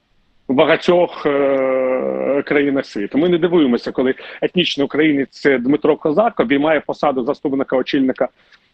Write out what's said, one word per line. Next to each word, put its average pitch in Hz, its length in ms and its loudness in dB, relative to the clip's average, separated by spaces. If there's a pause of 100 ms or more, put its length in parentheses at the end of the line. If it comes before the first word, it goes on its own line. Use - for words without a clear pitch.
(480)
в 135 60 -2
багатьох, 160 720 2
е, 131 1200 0
країнах 143 400 0
світу. 104 320 -6
Ми 165 100 2
не 175 100 2
дивуємося, 156 540 0
коли 131 220 0 (280)
етнічний 151 420 -2
українець, 139 460 0
це 139 280 0
Дмитро 143 380 0
Козак, 190 440 0
обіймає 139 400 2
посаду 135 440 -2
заступника 135 520 -2
очільника 131 520 0 (460)